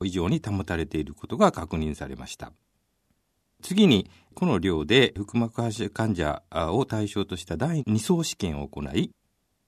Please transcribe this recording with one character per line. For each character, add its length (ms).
以 60
上 180
に 180
保 180
た 120
れ 100
て 120
い 60
る 100
こ 140
と 100
が 140
確 260
認 180
さ 120
れ 80
ま 120
し 80
た。 160
次 260
に、 240
こ 100
の 140
量 260
で 300
腹 240
膜 220
播 140
種 140
患 260
者 360
を 340
対 220
象 180
と 120
し 80
た 120
第 300
二 120
層 240
試 140
験 240
を 60
行 160
い、 280